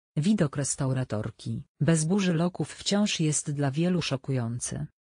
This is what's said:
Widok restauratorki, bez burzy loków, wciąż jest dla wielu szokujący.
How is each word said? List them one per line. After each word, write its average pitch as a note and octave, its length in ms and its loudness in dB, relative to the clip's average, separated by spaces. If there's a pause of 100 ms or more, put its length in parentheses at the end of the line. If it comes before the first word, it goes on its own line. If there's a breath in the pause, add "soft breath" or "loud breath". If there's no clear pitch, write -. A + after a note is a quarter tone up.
(160)
Widok E3+ 400 2
restauratorki, B2+ 1040 -4 (180)
bez D#3 240 4
burzy F3+ 300 2
loków, E3 400 -2
wciąż G3+ 460 0
jest D3+ 300 0
dla C#3+ 200 0
wielu E3+ 320 2
szokujący. B2+ 840 -2 (320)